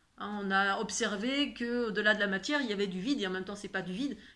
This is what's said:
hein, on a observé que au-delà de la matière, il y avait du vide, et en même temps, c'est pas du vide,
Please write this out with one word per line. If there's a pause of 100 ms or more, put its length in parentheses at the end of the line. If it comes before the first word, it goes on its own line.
(180)
hein,
on
a
observé
que
au-delà
de
la
matière,
il
y
avait
du
vide,
et
en
même
temps,
c'est
pas
du
vide, (180)